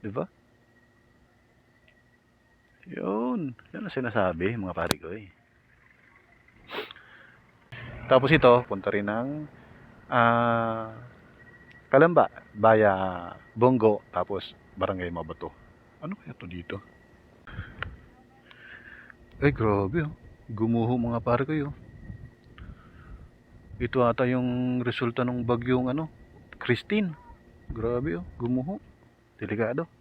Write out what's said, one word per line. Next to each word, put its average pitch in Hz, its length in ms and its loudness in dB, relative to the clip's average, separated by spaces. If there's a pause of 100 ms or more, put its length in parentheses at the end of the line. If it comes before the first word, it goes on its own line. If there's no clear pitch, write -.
Di 107 100 -8
ba? 135 120 -4 (2500)
Yun. 208 640 -4 (240)
Yan 208 120 -10
ang - 80 -12
sinasabi, 104 600 0
mga 95 220 -6
pare 82 240 -2
ko 80 100 -12
eh. 104 160 -12 (2750)
Tapos 131 240 4
ito, 123 400 8
punta 98 240 -4
rin 104 160 -2
ng, 117 180 -4 (760)
ah, 117 880 2 (960)
Kalamba, 151 400 6 (240)
via 107 380 6 (640)
Bongo, 110 480 4 (120)
tapos 90 400 -6 (240)
Barangay 92 320 -4
Mabato. 82 400 -10 (480)
Ano 180 200 -12
kaya 143 200 -18
to - 80 -16
dito? 87 320 -12 (2750)
Ay, 143 80 4
grabe 110 560 0
oh. 156 80 -10 (320)
Gumuho, 117 480 0
mga 117 240 -2
pare 120 240 2
ko, 135 80 -4 (200)
oh. 143 40 -12 (2000)
Ito 123 240 2
ata 117 240 2
yung 123 560 -2
resulta 120 400 -2
ng 123 160 -4
bagyong, 123 480 0
ano, 156 160 -4 (560)
Christine. 180 560 -2 (500)
Grabe 123 540 -4
oh, - 40 -14 (120)
gumuho. 127 400 -4 (580)
Delikado. 113 540 -4 (100)